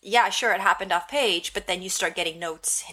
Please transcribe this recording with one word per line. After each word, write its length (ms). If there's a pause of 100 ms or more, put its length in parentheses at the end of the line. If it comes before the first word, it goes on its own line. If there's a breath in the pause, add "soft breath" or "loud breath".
yeah, 280
sure, 240
it 80
happened 320
off 160
page, 440
but 140
then 160
you 60
start 260
getting 240
notes 540